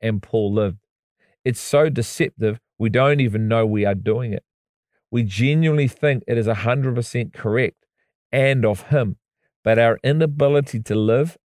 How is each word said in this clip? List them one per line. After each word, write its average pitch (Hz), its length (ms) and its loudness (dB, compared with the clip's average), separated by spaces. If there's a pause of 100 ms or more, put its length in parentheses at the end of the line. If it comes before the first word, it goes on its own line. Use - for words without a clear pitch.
and 107 220 -4
Paul 107 300 -2
lived. 104 340 -2 (580)
It's 127 160 -4
so 151 300 2
deceptive, 113 680 -4 (200)
we 113 100 0
don't 135 320 2
even 110 280 0
know 113 180 2
we 107 180 0
are 101 100 2
doing 110 380 -4
it. - 120 -8 (680)
We 120 120 0
genuinely 143 640 0
think 135 400 -2
it 117 120 -2
is 110 100 0
a 113 60 0
hundred 123 420 -2
percent 120 360 -6
correct 113 540 -4 (460)
and 135 320 2
of 104 240 -2
him, 127 280 0 (460)
but 113 160 2
our 117 240 4
inability 143 800 0
to 107 160 -4
live 117 500 0